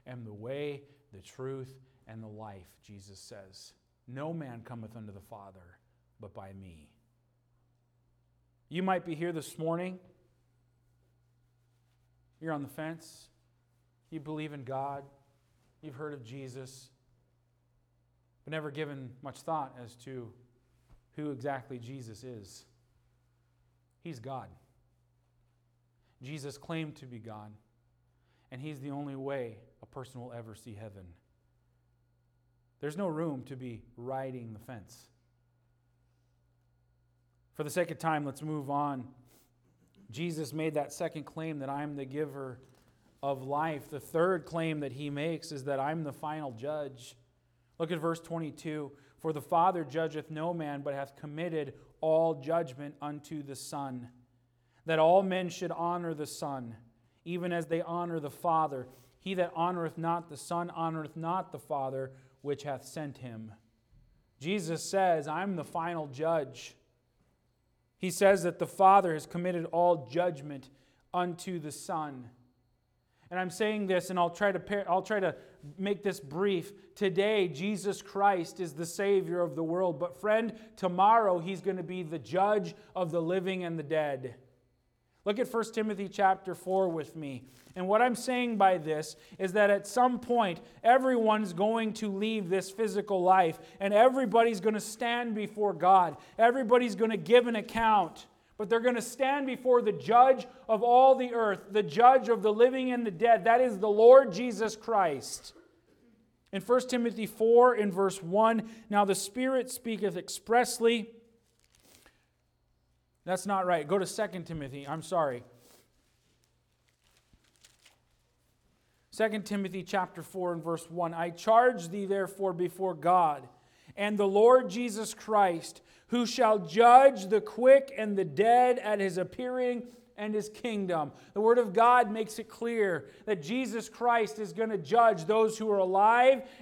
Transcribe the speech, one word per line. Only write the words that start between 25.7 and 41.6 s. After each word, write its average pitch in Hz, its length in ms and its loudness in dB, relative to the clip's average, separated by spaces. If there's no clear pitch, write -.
Jesus 139 360 -14
claimed 160 400 -10
to 131 100 -20
be 120 120 -16
God, 107 320 -18
and 127 100 -14
he's 147 180 -12
the 139 120 -12
only 139 240 -10
way 135 420 -8
a - 40 -20
person 127 360 -18
will 120 100 -18
ever 113 220 -16
see 104 220 -20
heaven. 98 380 -20
There's 151 180 -10
no 196 100 -4
room 151 380 -6
to 139 100 -16
be 123 260 -14
riding 127 560 -10
the 104 60 -18
fence. 101 500 -20
For 156 100 -10
the 147 60 -10
sake 170 200 -4
of 156 80 -12
time, 156 280 -4
let's 139 160 -10
move 151 280 -8
on. 143 420 -6
Jesus 156 420 -8
made 156 220 -4
that 147 180 -6
second 160 300 -8
claim 160 360 -12
that 135 100 -10